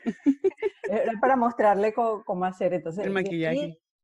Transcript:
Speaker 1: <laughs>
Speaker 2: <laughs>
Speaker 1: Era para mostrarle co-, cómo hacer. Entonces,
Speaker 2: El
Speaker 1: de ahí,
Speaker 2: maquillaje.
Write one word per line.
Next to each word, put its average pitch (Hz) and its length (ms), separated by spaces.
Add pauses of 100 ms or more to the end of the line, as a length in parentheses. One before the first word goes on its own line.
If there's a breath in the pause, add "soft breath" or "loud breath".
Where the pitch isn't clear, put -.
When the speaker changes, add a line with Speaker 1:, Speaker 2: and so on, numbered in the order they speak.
Speaker 1:
<laughs> 330 680 (140)
Speaker 2:
<laughs> 415 60
Speaker 1:
Era 220 300
para 262 160
mostrarle 220 560
co-, 226 320
cómo 185 220
hacer. 185 260
Entonces, 175 340
Speaker 2:
El 196 60
Speaker 1:
de 190 80
ahí, 185 40
Speaker 2:
maquillaje. 165 540 (240)